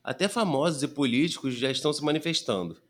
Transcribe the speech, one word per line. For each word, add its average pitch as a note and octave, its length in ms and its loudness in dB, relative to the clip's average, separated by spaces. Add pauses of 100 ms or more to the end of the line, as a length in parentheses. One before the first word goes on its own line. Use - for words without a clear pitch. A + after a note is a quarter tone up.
Até - 240 -2
famosos D#3+ 560 2
e C#3+ 40 0
políticos C3+ 680 0
já B2+ 160 -2
estão D3+ 200 0
se D3+ 120 -4
manifestando. D3 760 -2 (120)